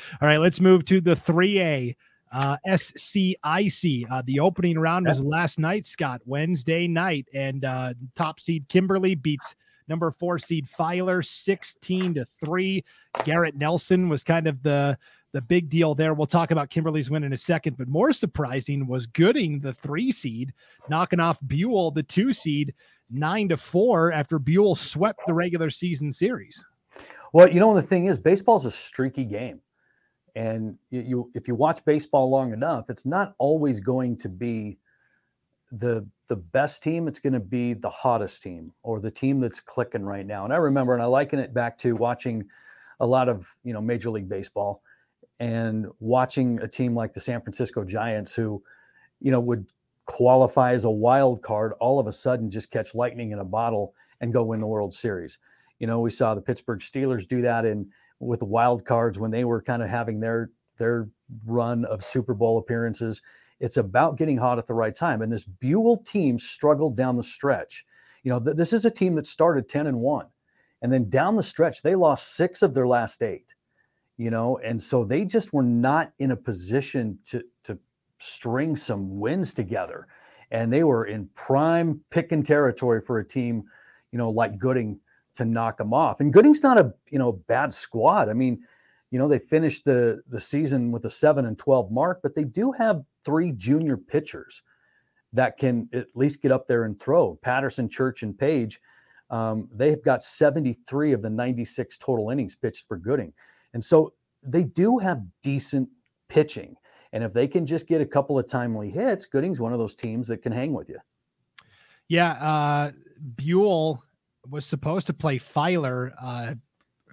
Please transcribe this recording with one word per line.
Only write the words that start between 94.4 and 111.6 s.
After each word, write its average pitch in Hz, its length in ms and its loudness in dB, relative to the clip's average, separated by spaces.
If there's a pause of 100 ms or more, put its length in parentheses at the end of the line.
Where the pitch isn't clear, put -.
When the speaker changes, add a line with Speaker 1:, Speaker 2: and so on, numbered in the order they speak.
Speaker 2:
that 123 260 0
can 120 340 0
at 123 220 -6
least 143 280 0
get 139 80 2
up 127 160 2
there 117 180 2
and 107 140 -6
throw. 131 440 0
Patterson, 127 460 -2
Church, 131 340 -2
and 104 140 -8
Page, 131 440 -2 (500)
um, 113 420 -4
they 127 180 2
have 151 120 -2
got 127 200 2
seventy-three 143 920 0
of 117 80 2
the 110 80 -6
ninety-six 120 720 -4
total 113 320 -2
innings 127 240 -4
pitched - 320 -8
for 107 100 -8
Gooding. 101 380 -4 (400)
And 117 100 -6
so 156 300 4 (280)
they 143 220 0
do 202 340 2
have 180 240 -2 (200)
decent 139 480 -2 (380)
pitching. - 460 0 (380)
And 110 100 -4
if 104 120 -6
they 120 120 2
can 160 200 -2
just 160 200 -4
get 160 140 0
a 143 60 0
couple 139 320 0
of 123 100 -2
timely 113 420 -4
hits, 196 360 -2
Gooding's 143 340 -2
one 117 140 -2
of 120 40 -2
those 110 160 -4
teams 117 340 -6
that 117 100 -6
can 123 140 -6
hang 131 200 -4
with 87 160 -8
you. - 100 -14 (1080)